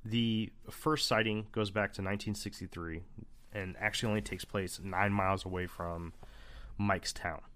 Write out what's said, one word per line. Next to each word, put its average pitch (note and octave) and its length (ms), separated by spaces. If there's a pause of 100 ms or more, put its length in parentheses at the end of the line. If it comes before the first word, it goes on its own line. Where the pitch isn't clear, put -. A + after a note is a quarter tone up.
the A2 460 (180)
first - 380
sighting A2 460
goes G#2 180
back G2+ 220
to - 100
nineteen G2+ 320
sixty-three E2+ 680 (500)
and F#2 280
actually G#2+ 280
only G#2+ 120
takes F#2+ 240
place F#2+ 360
nine F#2+ 320
miles F#2+ 320
away F2+ 220
from E2+ 460 (680)
Mike's G2 340
town. D#2+ 280 (160)